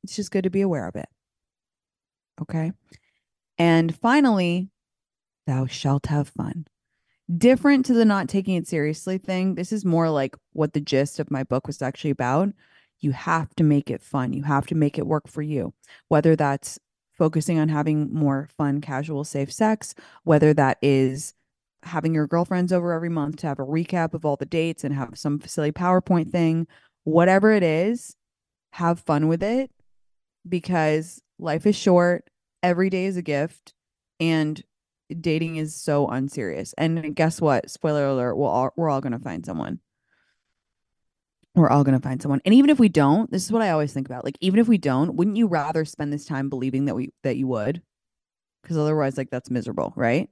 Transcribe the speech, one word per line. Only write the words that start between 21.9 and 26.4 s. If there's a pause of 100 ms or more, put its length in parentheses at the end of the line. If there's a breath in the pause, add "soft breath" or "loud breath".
your
girlfriends
over
every
month
to
have
a
recap
of
all
the
dates
and
have
some
silly
PowerPoint
thing, (380 soft breath)